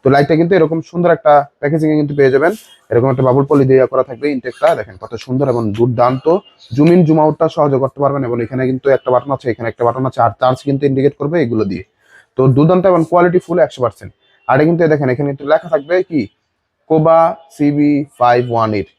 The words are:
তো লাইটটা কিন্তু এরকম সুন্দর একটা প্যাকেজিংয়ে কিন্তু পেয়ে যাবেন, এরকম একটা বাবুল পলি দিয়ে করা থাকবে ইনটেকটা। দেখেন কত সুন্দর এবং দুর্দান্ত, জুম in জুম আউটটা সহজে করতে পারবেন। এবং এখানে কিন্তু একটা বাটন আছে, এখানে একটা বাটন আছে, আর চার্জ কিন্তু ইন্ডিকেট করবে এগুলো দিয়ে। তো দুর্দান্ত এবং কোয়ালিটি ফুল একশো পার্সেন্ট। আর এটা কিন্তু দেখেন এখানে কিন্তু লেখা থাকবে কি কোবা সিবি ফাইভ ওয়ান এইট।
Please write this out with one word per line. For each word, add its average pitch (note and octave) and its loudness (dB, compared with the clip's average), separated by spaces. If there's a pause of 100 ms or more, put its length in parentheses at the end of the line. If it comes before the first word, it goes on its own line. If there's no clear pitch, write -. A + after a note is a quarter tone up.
তো - -2
লাইটটা D3 2
কিন্তু E3+ 0
এরকম D#3+ 0 (100)
সুন্দর F3 -2
একটা D3+ 0 (280)
প্যাকেজিংয়ে D3+ -2
কিন্তু D3 -2
পেয়ে C3+ 4
যাবেন, D#3 2 (400)
এরকম A#2+ 2
একটা C3 -2
বাবুল C3+ 2
পলি C#3 2
দিয়ে C3 4
করা B2+ -2
থাকবে B2+ -10 (100)
ইনটেকটা। B2+ -4 (120)
দেখেন G#2 -14
কত A2 -14 (120)
সুন্দর C3 -2
এবং A#2+ -2 (140)
দুর্দান্ত, A#2+ 0 (500)
জুম D3 4
in F3+ 6
জুম D#3 2
আউটটা D#3 0 (100)
সহজে C#3+ 0
করতে C3+ -8
পারবেন। C#3 -2
এবং A#2+ -4
এখানে C3 -6
কিন্তু C3 -4
একটা - -6
বাটন B2+ -2
আছে, C3 -16
এখানে A#2 -8
একটা - -8
বাটন C3 -2
আছে, - -8
আর A2 0 (100)
চার্জ C3 0 (100)
কিন্তু C#3 -2
ইন্ডিকেট C3+ 0
করবে D3 -4 (100)
এগুলো A2+ -2
দিয়ে। F2+ -10 (540)
তো B2+ 0 (140)
দুর্দান্ত F3 2
এবং F3 2 (100)
কোয়ালিটি F3 2
ফুল F3 -4
একশো C3+ -16
পার্সেন্ট। G#2 -10 (360)
আর B2 2
এটা D3+ 4
কিন্তু E3+ 0 (120)
দেখেন C#3+ -2
এখানে C#3+ -4
কিন্তু C#3 -12
লেখা E3 0
থাকবে D3+ -2 (140)
কি D3+ -2 (680)
কোবা D#3+ 4 (360)
সিবি D3 0 (260)
ফাইভ B2 2 (120)
ওয়ান A2+ -2
এইট। G2 -6